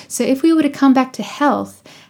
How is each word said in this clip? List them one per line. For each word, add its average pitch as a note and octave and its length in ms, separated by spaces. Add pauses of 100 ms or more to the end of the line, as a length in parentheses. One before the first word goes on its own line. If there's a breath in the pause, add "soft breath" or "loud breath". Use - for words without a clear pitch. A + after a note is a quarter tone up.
So - 160
if C4+ 180
we E4 100
were D#4+ 100
to D4 80
come C#4 220
back B3+ 220
to - 80
health, G#3 600 (280 loud breath)